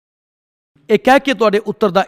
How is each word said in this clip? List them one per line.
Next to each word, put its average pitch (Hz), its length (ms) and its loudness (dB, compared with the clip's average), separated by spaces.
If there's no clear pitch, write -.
ਇਹ 214 80 2
ਕਹਿ 269 220 2
ਕੇ 277 140 -4
ਤੁਹਾਡੇ 208 240 0
ਉੱਤਰ 214 320 -4
ਦਾ 180 180 -2